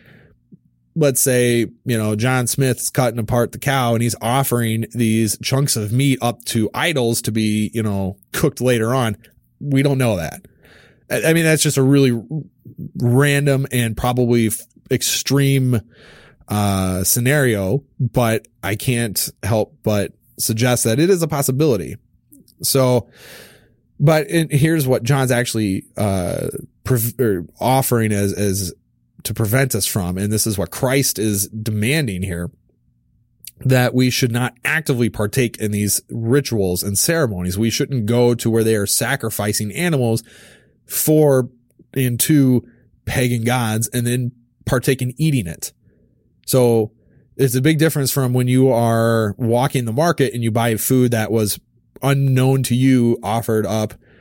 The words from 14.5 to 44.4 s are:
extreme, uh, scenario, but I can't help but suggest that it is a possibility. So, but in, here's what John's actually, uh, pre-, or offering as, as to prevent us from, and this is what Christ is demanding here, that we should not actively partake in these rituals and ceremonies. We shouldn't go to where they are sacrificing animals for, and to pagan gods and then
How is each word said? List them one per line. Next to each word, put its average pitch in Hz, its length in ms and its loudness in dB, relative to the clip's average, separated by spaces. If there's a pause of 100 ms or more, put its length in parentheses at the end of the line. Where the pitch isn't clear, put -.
extreme, 131 920 0 (680)
uh, 98 560 0
scenario, 120 800 0 (160)
but 117 480 0 (160)
I 98 140 -4
can't 117 520 -4 (140)
help 107 400 -2
but 104 300 -2 (260)
suggest 120 460 0
that 117 160 2
it 175 100 2
is 180 120 0
a 160 60 -2
possibility. 131 680 -2 (640)
So, 127 480 0 (880)
but 156 300 2
in, 165 220 0
here's 151 360 2
what 127 160 2
John's 131 300 2
actually, 110 540 -2 (100)
uh, 92 520 -2 (360)
pre-, 117 340 0
or 98 280 0 (120)
offering 120 540 2
as, 101 200 0
as 98 400 -2 (500)
to - 100 -8
prevent 120 420 0
us 104 120 -2
from, 90 320 -2
and 104 120 -2
this 107 160 0
is 104 120 -2
what 90 120 -4
Christ 131 480 0
is 101 300 -2
demanding 107 720 -2
here, 87 280 -6 (1120)
that 123 340 2
we 127 160 2
should 123 220 -2
not 120 220 -4 (120)
actively 139 420 0
partake 110 480 -2
in 107 140 -4
these 104 400 -2
rituals 113 720 -2
and 101 160 -4
ceremonies. 104 580 -2
We 113 140 0
shouldn't 131 340 -4
go 120 300 4
to 117 160 -2
where 113 140 2
they 113 120 2
are 101 100 -2
sacrificing 107 840 -4
animals 127 500 0 (640)
for, 143 640 2 (460)
and 127 260 -2
to 131 460 4 (400)
pagan 123 380 0
gods 113 440 0
and 120 180 -4
then 123 260 -2 (340)